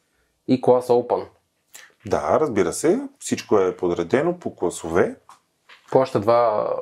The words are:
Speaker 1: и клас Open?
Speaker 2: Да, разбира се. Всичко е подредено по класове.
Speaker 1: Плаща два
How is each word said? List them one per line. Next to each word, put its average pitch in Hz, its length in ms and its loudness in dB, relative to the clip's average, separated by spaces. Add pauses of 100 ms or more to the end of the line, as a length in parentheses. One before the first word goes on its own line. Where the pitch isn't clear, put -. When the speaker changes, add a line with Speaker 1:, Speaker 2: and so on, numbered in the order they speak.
(480)
Speaker 1:
и 127 120 0
клас 123 280 2
Open? 120 360 0 (840)
Speaker 2:
Да, 87 340 0
разбира 98 320 0
се. 196 280 0 (180)
Всичко - 400 -2
е 92 180 0
подредено 92 640 -2
по - 180 -12
класове. 87 600 -2 (760)
Speaker 1:
Плаща 131 300 2
два 117 500 2 (120)